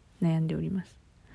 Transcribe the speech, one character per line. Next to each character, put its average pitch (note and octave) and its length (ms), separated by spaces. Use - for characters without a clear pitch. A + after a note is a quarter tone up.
悩 E3 180
ん D#3+ 80
で D#3 80
お D#3 60
り D#3+ 80
ま F#3 140
す。 - 160